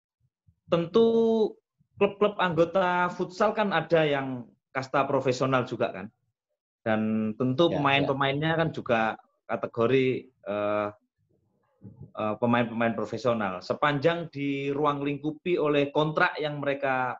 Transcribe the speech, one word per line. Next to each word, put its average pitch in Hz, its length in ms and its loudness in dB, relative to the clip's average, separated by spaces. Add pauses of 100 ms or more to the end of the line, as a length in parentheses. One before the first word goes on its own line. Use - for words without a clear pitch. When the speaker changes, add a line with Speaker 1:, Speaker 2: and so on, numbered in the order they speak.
(680)
Speaker 1:
tentu 180 400 4 (880)
klub-klub 202 400 0
anggota 180 800 2
futsal 208 400 0
kan 208 160 0
ada 160 320 2
yang 135 400 -2 (320)
kasta 135 320 0
profesional 131 560 2
juga 117 320 -4
kan. 95 160 -12 (720)
Dan 110 560 0
tentu 131 320 2
Speaker 2:
Ya, - 80 -2
Speaker 1:
pemain-pemainnya 139 760 0
Speaker 2:
ya. 160 60 0
Speaker 1:
kan 160 160 2
juga 113 260 0 (460)
kategori, 123 800 0
eh, 104 600 -4 (1300)
eh, 107 180 -4
pemain-pemain 117 560 0
profesional. 107 680 -4
Sepanjang 151 680 0
di 139 400 -6
ruang 143 320 0
lingkupi 147 540 -4
oleh 143 340 2
kontrak 156 480 0
yang 147 220 -6
mereka 135 600 -2